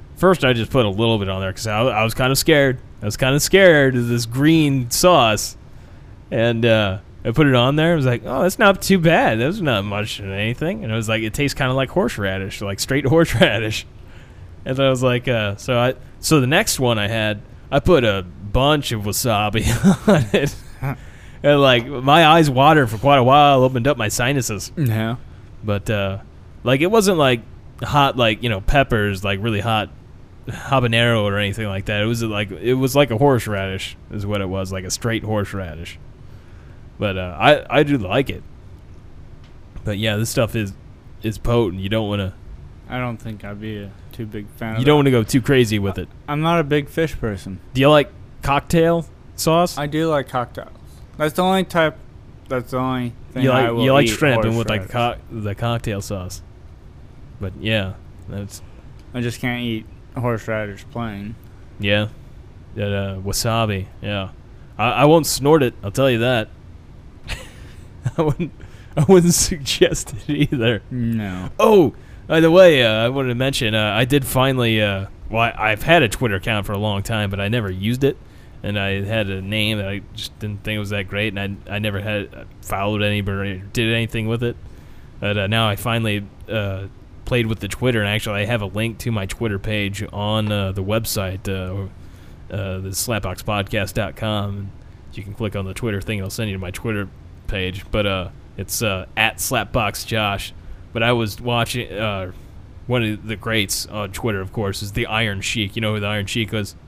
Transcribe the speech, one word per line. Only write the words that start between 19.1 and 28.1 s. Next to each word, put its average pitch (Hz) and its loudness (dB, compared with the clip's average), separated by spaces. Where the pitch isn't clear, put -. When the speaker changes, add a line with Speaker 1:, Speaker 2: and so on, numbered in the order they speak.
Speaker 1:
<laughs> 170 2
on 165 6
it. 147 0
Speaker 2:
Huh. 135 -4
Speaker 1:
And, 143 6
like, 127 6
my 143 4
eyes 156 8
watered 139 6
for 113 -4
quite 139 6
a 123 6
while, 135 8
opened 131 2
up 143 2
my 107 -2
sinuses. 120 -2
Speaker 2:
Yeah. 113 -2
Speaker 1:
But, 104 -4
uh, 98 -2
like, 135 2
it 165 4
wasn't, 202 4
like, 127 4
hot, 139 2